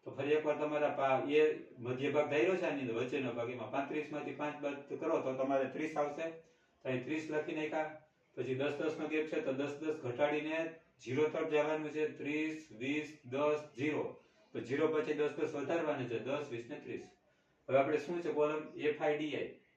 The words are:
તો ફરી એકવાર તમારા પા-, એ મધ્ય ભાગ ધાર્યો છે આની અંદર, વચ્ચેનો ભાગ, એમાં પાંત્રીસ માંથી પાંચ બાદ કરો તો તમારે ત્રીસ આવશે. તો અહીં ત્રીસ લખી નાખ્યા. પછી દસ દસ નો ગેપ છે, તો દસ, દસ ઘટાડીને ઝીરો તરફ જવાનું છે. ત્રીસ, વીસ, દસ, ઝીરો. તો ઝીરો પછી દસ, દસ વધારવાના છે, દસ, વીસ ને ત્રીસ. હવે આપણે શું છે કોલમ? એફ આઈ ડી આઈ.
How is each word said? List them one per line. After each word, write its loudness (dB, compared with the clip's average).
તો -10
ફરી 0
એકવાર 4
તમારા 2
પા-, 2
એ 6
મધ્ય -2
ભાગ 4
ધાર્યો 4
છે 0
આની 0
અંદર, -2
વચ્ચેનો 0
ભાગ, -2
એમાં -6
પાંત્રીસ -2
માંથી -6
પાંચ -4
બાદ -6
કરો 0
તો -2
તમારે 2
ત્રીસ -4
આવશે. -2
તો -2
અહીં 0
ત્રીસ -4
લખી -2
નાખ્યા. -2
પછી -2
દસ 0
દસ -2
નો -4
ગેપ 0
છે, 0
તો -2
દસ, -2
દસ -4
ઘટાડીને 0
ઝીરો 2
તરફ 0
જવાનું 2
છે. 0
ત્રીસ, -2
વીસ, -4
દસ, 2
ઝીરો. -2
તો -4
ઝીરો 2
પછી 2
દસ, 2
દસ -2
વધારવાના 0
છે, -2
દસ, -4
વીસ -8
ને -8
ત્રીસ. -10
હવે 6
આપણે 4
શું -2
છે -2
કોલમ? 0
એફ 0
આઈ 2
ડી -2
આઈ. -6